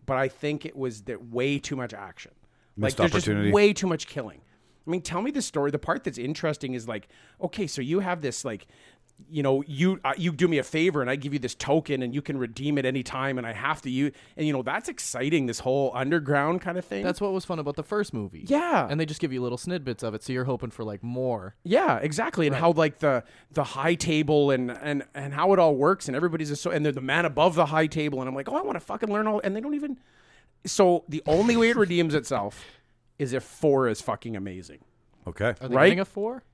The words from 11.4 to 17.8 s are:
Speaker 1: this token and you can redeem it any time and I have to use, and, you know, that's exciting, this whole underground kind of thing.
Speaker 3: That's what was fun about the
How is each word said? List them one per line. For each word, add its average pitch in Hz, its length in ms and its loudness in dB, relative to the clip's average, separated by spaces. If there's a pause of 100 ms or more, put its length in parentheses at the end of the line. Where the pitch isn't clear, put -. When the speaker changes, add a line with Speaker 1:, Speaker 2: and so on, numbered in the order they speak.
Speaker 1:
this 120 160 -6
token 143 480 0
and 120 100 -4
you 143 80 -2
can 143 160 -6
redeem 131 400 -2
it 131 80 0
any 127 160 0
time 131 380 -4
and 113 80 -6
I 117 40 -8
have 131 300 -4
to 135 80 -8
use, 135 220 0 (260)
and, 151 80 -2
you 151 80 0
know, 131 80 0
that's 139 280 -4
exciting, 143 580 -2
this 117 120 -4
whole 131 360 2
underground 147 680 0
kind 175 160 -6
of 180 80 -8
thing. 196 180 -6
Speaker 3:
That's 180 160 -2
what 196 140 -2
was 185 100 -4
fun 175 140 -6
about 143 200 -4
the 156 60 -6